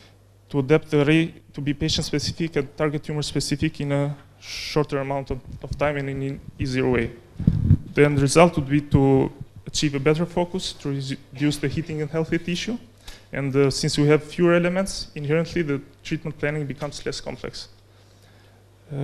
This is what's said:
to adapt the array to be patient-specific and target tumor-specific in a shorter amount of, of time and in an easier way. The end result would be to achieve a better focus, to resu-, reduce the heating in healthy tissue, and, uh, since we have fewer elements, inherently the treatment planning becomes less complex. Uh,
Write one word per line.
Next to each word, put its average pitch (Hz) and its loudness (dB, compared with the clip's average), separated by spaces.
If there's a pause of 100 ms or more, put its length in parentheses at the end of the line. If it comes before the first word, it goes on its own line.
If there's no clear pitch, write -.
(500)
to 143 -2
adapt 147 2
the 147 4
array 160 4 (200)
to 147 -10
be 139 -2
patient-specific 160 -4
and 139 -2
target 151 -2
tumor-specific 151 -4
in 143 -4
a 143 0 (240)
shorter - -2
amount 139 -4
of, 131 -6 (240)
of 135 -8
time 143 0
and 139 -4
in 135 -6
an 139 -6 (180)
easier 131 0
way. 117 0 (840)
The 143 8
end 147 4
result 160 6
would 135 -2
be 147 2
to 135 4 (340)
achieve 143 -2
a 139 -4
better 156 2
focus, 175 -4
to - -8
resu-, 135 -6 (160)
reduce 147 0
the 147 -4
heating 151 -4
in 151 -4
healthy 160 -2
tissue, 175 -6 (560)
and, 139 -4
uh, 139 6
since - -2
we 147 4
have 147 6
fewer 170 2
elements, 175 0
inherently 160 -2
the 143 -4 (220)
treatment 156 -8
planning 151 -4
becomes 135 -10
less 135 -6
complex. - -10 (1300)
Uh, 139 -8